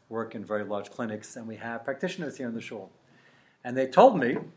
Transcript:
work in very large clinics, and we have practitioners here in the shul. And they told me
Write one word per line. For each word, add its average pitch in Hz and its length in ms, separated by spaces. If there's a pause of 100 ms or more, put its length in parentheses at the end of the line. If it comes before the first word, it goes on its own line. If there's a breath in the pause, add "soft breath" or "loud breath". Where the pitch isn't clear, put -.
work 113 260
in 101 100
very 104 180
large 101 280
clinics, 110 460
and 113 100
we 110 80
have 113 280
practitioners 139 540
here 131 100
in 113 60
the 113 80
shul. 101 300 (720 loud breath)
And 123 120
they 131 120
told 202 320
me 127 180 (200)